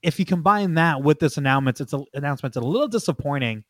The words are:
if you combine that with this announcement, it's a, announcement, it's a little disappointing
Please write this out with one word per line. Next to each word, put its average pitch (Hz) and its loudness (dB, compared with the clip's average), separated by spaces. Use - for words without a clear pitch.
if 170 -2
you 180 2
combine 185 2
that 165 2
with 147 4
this 151 0
announcement, 135 0
it's 135 -8
a, 139 -4
announcement, 143 -6
it's 120 -4
a 120 -2
little 254 0
disappointing 139 -4